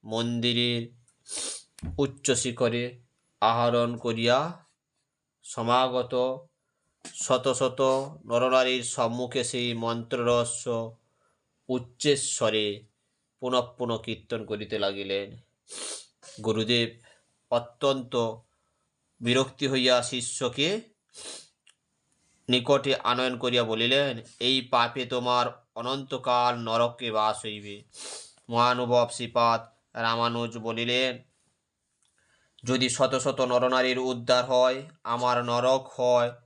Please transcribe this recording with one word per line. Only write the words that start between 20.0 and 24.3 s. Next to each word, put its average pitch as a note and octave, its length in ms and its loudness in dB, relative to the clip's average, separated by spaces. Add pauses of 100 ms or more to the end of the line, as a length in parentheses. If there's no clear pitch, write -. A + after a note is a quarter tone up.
শিষ্যকে B2 640 -4 (1800)
নিকটে C3 420 2 (120)
আনয়ন B2 340 0
করিয়া B2 260 0
বলিলেন, B2 500 0 (260)